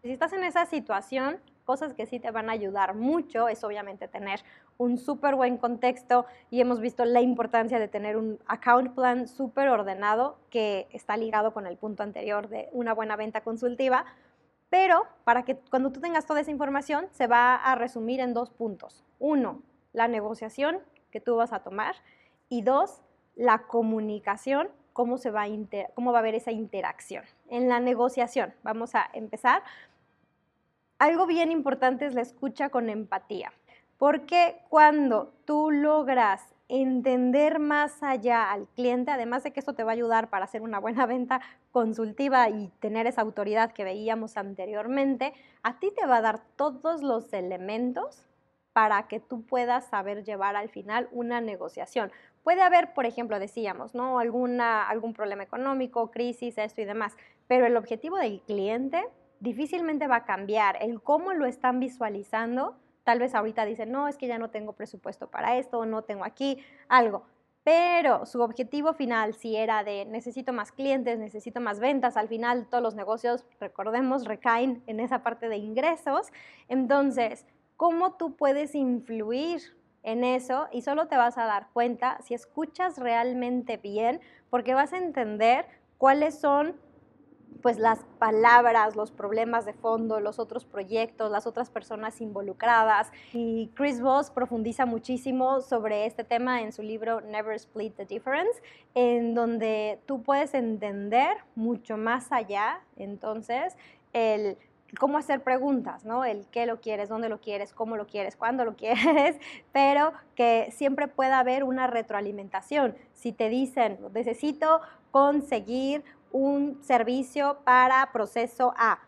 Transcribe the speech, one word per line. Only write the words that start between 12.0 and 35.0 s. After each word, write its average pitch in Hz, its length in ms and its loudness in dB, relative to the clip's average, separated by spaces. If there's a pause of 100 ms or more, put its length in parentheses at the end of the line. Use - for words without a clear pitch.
anterior 208 460 -6
de 214 240 -10
una 233 200 -4
buena 214 240 -2
venta 220 240 -6
consultiva, 247 640 0 (640)
pero 370 380 6 (180)
para 240 200 2
que 262 120 -4
cuando 262 340 0
tú 269 100 -14
tengas 320 260 -2
toda 302 140 0
esa 302 100 -4
información 285 640 -2
se 254 140 0
va 240 300 6
a 262 180 2
resumir 240 460 -4
en 247 140 -2
dos 240 160 -4
puntos. - 540 -10 (140)
Uno, 269 440 0 (300)
la 233 160 2
negociación 226 720 -4 (300)
que - 100 -12
tú 240 160 0
vas 233 160 0
a 196 80 -6
tomar 208 340 -6 (540)
y 240 140 -4
dos, 277 380 2 (360)
la 233 300 4
comunicación, 220 1000 -2 (260)
cómo 240 240 0
se 247 120 -6
va 214 120 -2
a 208 60 -4
inter-, 208 460 -8
cómo 240 180 -2
va 240 60 6
a - 20 6
haber 220 140 0
esa 226 180 -4
interacción. 196 720 -8 (240)
En 247 200 0
la 240 120 4
negociación, 247 840 0
vamos 226 320 -6
a - 180 0
empezar. 240 500 0 (1400)
Algo 330 280 4
bien 330 240 2
importante 262 560 0
es 262 80 -6
la 240 80 -2
escucha 269 480 -6
con 240 180 -2
empatía, 190 640 -8 (460)
porque 320 720 2
cuando 302 640 6 (120)